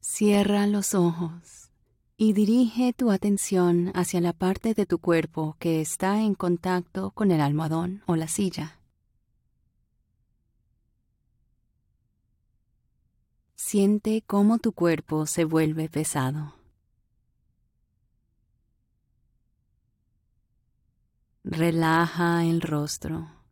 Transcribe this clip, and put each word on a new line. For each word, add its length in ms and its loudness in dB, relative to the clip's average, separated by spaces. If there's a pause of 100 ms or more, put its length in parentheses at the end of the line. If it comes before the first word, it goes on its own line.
Cierra 640 2
los 280 -2
ojos 760 -2 (460)
y 160 2
dirige 600 2
tu 160 0
atención 840 0
hacia 260 -2
la 120 0
parte 400 -2
de 120 0
tu 140 -2
cuerpo 600 -2
que 220 0
está 400 -2
en 140 0
contacto 760 -4
con 200 0
el 100 4
almohadón 640 -2
o 100 0
la 120 -2
silla. 520 -4 (4000)
Siente 720 0
cómo 320 4
tu 140 -2
cuerpo 520 0
se 200 0
vuelve 440 0
pesado. 640 -4 (4000)
Relaja 1000 2
el 160 2
rostro. 680 -6 (200)